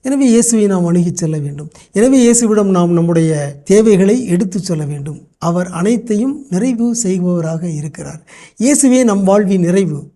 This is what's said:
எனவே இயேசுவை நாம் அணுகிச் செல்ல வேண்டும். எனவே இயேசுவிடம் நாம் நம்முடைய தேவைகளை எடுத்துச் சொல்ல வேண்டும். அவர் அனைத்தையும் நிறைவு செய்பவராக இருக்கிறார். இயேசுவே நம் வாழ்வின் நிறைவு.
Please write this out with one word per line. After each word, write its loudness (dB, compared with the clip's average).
எனவே 0
இயேசுவை 4
நாம் 0
அணுகிச் 0
செல்ல -4
வேண்டும். -10
எனவே 4
இயேசுவிடம் 2
நாம் 2
நம்முடைய 0
தேவைகளை 2
எடுத்துச் -2
சொல்ல -4
வேண்டும். -10
அவர் -2
அனைத்தையும் -2
நிறைவு -2
செய்பவராக -2
இருக்கிறார். -12
இயேசுவே 2
நம் 0
வாழ்வின் 2
நிறைவு. -2